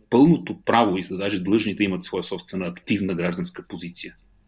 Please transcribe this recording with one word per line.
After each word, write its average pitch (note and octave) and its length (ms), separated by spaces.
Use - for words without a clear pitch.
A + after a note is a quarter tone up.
пълното C#3+ 520
право G#2+ 360
и F2+ 60
са F#2 140
даже G2 260
длъжни G#2 320
да G#2 80
имат F#2 200
своя F#2 200
собствена F#2 420
активна F#2+ 500
гражданска F2 520
позиция. - 480